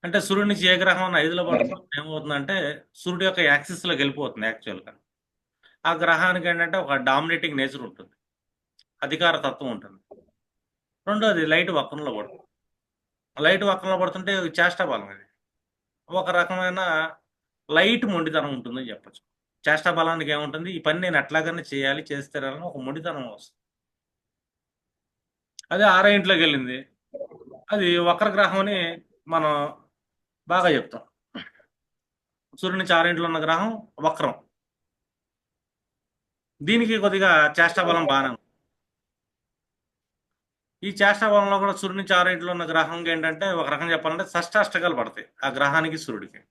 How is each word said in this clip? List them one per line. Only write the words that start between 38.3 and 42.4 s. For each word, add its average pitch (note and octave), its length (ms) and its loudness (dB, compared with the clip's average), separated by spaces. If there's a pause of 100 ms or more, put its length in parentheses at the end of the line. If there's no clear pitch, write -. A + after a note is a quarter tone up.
ఉంది. A#2+ 60 -14 (2500)
ఈ G3 60 -4 (120)
చేష్టా G3+ 320 4
బలంలో G3+ 280 4
కూడా G3 180 0
సూర్యుడి F#3+ 200 -6
నుంచి F#3+ 200 -2
ఆరింట్లో F3+ 360 0